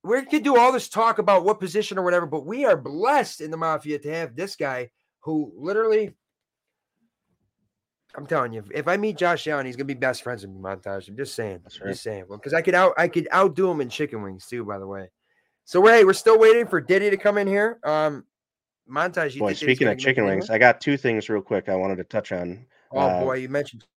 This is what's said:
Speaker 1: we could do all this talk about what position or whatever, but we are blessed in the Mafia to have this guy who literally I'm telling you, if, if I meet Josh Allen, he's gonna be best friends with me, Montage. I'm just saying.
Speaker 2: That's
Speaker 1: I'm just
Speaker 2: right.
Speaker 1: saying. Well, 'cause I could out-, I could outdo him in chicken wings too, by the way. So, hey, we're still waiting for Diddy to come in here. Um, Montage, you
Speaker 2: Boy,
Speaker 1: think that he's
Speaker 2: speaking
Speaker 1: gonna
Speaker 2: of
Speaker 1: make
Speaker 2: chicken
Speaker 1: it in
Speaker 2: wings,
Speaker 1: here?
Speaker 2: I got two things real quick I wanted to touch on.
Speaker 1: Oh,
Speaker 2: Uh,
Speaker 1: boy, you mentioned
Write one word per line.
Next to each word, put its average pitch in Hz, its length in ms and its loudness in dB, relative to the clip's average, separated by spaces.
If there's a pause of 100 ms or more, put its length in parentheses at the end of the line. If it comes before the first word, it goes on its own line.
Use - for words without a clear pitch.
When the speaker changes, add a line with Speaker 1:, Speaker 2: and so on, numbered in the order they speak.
Speaker 1:
we 247 200 0
could 302 200 -2
do 262 140 4
all 247 140 8
this 254 160 -4
talk 226 300 0
about 190 260 4
what 208 160 0
position 190 380 -4
or 185 60 -2
whatever, 175 220 2
but 143 200 -6
we 240 180 -4
are 202 140 4
blessed 180 640 -2
in 156 100 -10
the 160 60 -8
Mafia 151 420 -4
to 147 140 -8
have 156 220 -8
this 190 200 -8
guy 127 360 -6 (280)
who 151 380 -6
literally 214 560 0 (2000)
I'm 143 120 -16
telling 131 260 -2
you, 113 60 -12
if, 101 120 -18
if 151 160 -6
I 185 100 0
meet 208 200 -4
Josh 175 300 -2
Allen, 143 180 -4
he's 127 100 -10
gonna 135 100 -8
be 139 80 -8
best 123 300 -2
friends 120 220 -8
with 98 60 -16
me, 95 100 -18
Montage. 98 460 -10
I'm 101 100 -18
just 135 180 -10
saying. 98 280 -8
Speaker 2:
That's - 160 -20
Speaker 1:
I'm 98 80 -12
just 98 40 -6
Speaker 2:
right. - 120 -10
Speaker 1:
saying. 101 240 -10
Well, 104 120 -16
'cause 139 140 -6
I 165 80 0
could 175 140 2
out-, 180 220 6
I 170 100 2
could 170 260 -2
outdo 185 380 2
him 151 100 -4
in 120 80 -4
chicken 120 320 -6
wings 95 260 -14
too, 120 180 -8
by 101 140 -8
the 95 80 -12
way. 98 240 -12 (540)
So, 185 200 4
hey, 226 180 10
we're 190 100 8
still 220 260 6
waiting 220 280 6
for 170 140 0
Diddy 190 300 2
to 190 60 0
come 208 200 0
in 202 100 0
here. 208 360 0
Um, 151 420 -2 (640)
Montage, 160 460 -2
you 139 60 -6
Speaker 2:
Boy, - 20 0
Speaker 1:
think - 180 -2
that 147 60 -2
he's 131 120 2
Speaker 2:
speaking 131 80 2
Speaker 1:
gonna 101 80 2
Speaker 2:
of - 20 -12
Speaker 1:
make 131 200 0
Speaker 2:
chicken 113 60 2
Speaker 1:
it - 20 2
in 98 80 0
Speaker 2:
wings, 95 160 -4
Speaker 1:
here? - 0 -
Speaker 2:
I 110 80 0
got 120 240 4
two 143 160 -2
things 113 320 -2
real 104 120 -2
quick 98 280 -4
I 95 60 0
wanted 95 220 -2
to 92 60 -10
touch - 280 -6
on. 90 360 -10 (260)
Speaker 1:
Oh, 135 160 0
Speaker 2:
Uh, - 0 -
Speaker 1:
boy, 131 260 -2
you 131 140 -8
mentioned 143 360 -6 (120)